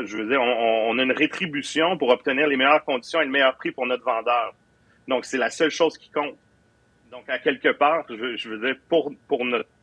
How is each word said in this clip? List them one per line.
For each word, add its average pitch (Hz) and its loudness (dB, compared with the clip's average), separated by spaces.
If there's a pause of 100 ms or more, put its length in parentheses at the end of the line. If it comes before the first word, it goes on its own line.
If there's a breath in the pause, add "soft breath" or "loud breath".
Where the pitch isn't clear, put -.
Je 104 -8
veux 110 -6
dire, 117 2
on, - 2
on, 113 2
on 117 0
a 131 0
une 131 0
rétribution 156 -2
pour 135 2
obtenir 135 2
les 143 2
meilleures 143 4
conditions 143 -2
et - 0
le 135 -4
meilleur 135 4
prix - -6
pour 131 -6
notre 123 -2
vendeur. 117 0 (540 soft breath)
Donc, 127 -2
c'est - -6
la 117 0
seule 160 0
chose 160 0
qui - -20
compte. - -4 (760)
Donc, 123 -18
à 127 -4
quelque 147 2
part, 156 2
je, 120 -6
je 113 -10
veux 110 -8
dire, 127 -2 (140)
pour, 147 2 (160)
pour 127 -2
notre 120 -2 (140)